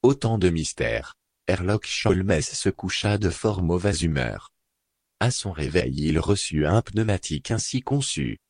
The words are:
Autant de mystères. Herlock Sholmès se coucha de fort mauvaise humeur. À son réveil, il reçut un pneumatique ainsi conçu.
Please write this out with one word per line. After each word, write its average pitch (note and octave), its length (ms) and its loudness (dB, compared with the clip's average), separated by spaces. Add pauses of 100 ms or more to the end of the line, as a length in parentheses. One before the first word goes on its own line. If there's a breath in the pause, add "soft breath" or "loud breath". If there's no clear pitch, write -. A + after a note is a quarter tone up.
Autant A#2+ 340 4
de F2+ 120 4
mystères. - 640 -4 (320)
Herlock F#2 380 0
Sholmès F#2+ 680 0
se - 160 0
coucha G#2 480 -2
de G2+ 120 0
fort F#2 340 -2
mauvaise F2 380 2
humeur. B1+ 500 -2 (680)
À A#2 120 2
son - 200 -6
réveil, D2+ 440 0
il D2+ 240 2
reçut D#2 460 0
un G2 160 4
pneumatique G2 680 -2
ainsi A2+ 320 -2
conçu. C3+ 580 -2 (100)